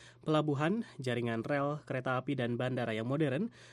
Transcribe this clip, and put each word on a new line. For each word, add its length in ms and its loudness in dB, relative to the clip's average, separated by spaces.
pelabuhan, 720 2
jaringan 480 0
rel, 400 -2
kereta 320 -2
api, 160 -2
dan 240 0
bandara 400 0
yang 80 0
modern, 480 0